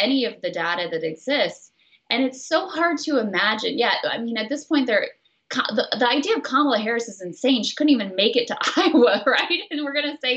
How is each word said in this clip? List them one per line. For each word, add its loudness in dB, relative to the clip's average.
any 2
of -6
the -4
data -2
that -4
exists. -4
And 2
it's -6
so 0
hard 0
to 2
imagine. 0
Yeah, 2
I -4
mean, -6
at -4
this -6
point, 2
they're, 0
Ka-, -4
the, 0
the 2
idea 2
of -2
Kamala 2
Harris -2
is -16
insane. 0
She -4
couldn't 4
even -4
make 2
it 2
to -6
<laughs> -4
Iowa, 6
right? 0
And -6
we're -6
gonna -2
say 0